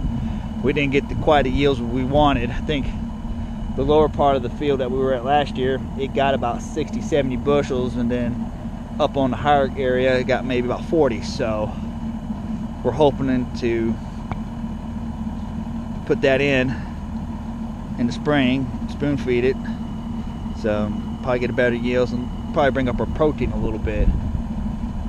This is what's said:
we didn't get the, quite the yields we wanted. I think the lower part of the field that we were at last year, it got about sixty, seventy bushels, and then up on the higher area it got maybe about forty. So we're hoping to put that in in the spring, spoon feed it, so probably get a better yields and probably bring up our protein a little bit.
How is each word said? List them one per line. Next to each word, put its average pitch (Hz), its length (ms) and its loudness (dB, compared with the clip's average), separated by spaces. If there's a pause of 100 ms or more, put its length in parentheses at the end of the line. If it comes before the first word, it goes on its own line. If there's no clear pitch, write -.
(600)
we 131 120 2
didn't 143 180 2
get 135 160 2
the, 127 80 -4
quite 139 280 4
the 135 60 2
yields 135 320 2
we 120 220 0
wanted. 139 460 4
I - 160 -2
think 139 220 0 (880)
the 131 60 0
lower 151 260 6
part 143 260 4
of 131 80 0
the 120 60 -2
field 139 320 0
that 123 100 0
we 131 60 0
were 131 160 2
at 120 100 -2
last 135 340 2
year, 131 220 2 (180)
it 131 160 -4
got 135 200 4
about 117 280 0
sixty, - 400 -4
seventy 131 360 0
bushels, 131 580 0
and 120 160 0
then 120 240 0 (640)
up 147 160 2
on 135 160 2
the 117 60 -2
higher 139 400 4
area 127 400 2
it 123 100 0
got 120 160 2
maybe 123 240 0
about 113 160 -2
forty. 135 380 2
So 107 500 -2 (1120)
we're 123 80 2
hoping 131 560 2 (120)
to 117 360 0 (2000)
put 139 160 2
that 135 200 6
in 131 320 4 (1300)
in 120 80 2
the 120 40 -2
spring, 135 540 2 (240)
spoon 143 260 -2
feed 123 300 2
it, 131 100 4 (1040)
so 107 320 0 (300)
probably 123 160 0
get 120 140 0
a - 20 -4
better 120 220 4
yields 123 360 2
and 120 160 -2 (240)
probably 143 200 4
bring 127 180 2
up 113 100 0
our 113 60 2
protein 123 460 2
a 110 60 -4
little 110 200 0
bit. 107 300 2 (1000)